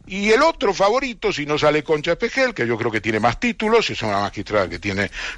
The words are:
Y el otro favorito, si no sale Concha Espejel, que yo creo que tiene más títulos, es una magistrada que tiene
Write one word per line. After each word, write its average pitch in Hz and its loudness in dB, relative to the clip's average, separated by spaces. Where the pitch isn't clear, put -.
Y 202 0
el 240 6
otro 294 2
favorito, 214 0
si 147 -4
no 147 -2
sale 151 4
Concha 156 0
Espejel, 247 0
que 120 -2
yo 117 0
creo 117 -2
que 107 -2
tiene 107 0
más 117 2
títulos, 226 2
es - -6
una 101 0
magistrada 101 -2
que 85 -8
tiene 98 -4